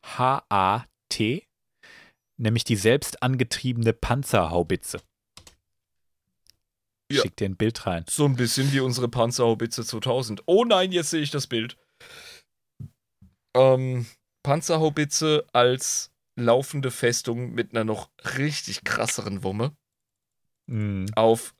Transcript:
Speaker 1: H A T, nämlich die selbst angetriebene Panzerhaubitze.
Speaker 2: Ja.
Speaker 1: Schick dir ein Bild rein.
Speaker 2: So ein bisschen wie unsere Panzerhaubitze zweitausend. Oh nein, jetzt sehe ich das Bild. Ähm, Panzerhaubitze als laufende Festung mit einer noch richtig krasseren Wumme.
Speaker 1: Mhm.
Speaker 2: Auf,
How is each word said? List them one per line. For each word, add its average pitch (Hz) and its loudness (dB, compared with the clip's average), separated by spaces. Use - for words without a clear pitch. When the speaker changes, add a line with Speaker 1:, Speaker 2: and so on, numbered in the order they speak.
Speaker 1:
H 131 -2
A 101 2
T, 120 -2
nämlich 113 0
die 120 0
selbst 113 2
angetriebene 123 0
Panzerhaubitze. 87 0
Speaker 2:
Ja. 139 4
Speaker 1:
Schick - -4
dir 101 -2
ein 95 -6
Bild 113 -2
rein. 85 -2
Speaker 2:
So - 0
ein 139 4
bisschen 127 0
wie 139 2
unsere 123 0
Panzerhaubitze 117 0
zweitausend. 117 -4
Oh 196 6
nein, 190 4
jetzt 175 -2
sehe 165 -2
ich 143 -4
das 143 -4
Bild. 117 -4
Ähm, 127 4
Panzerhaubitze 151 0
als 123 2
laufende 127 0
Festung 120 -4
mit 113 -6
einer 113 -2
noch 107 -6
richtig 143 -6
krasseren 101 -6
Wumme. 107 -4
Speaker 1:
Mhm. 101 -4
Speaker 2:
Auf, 113 2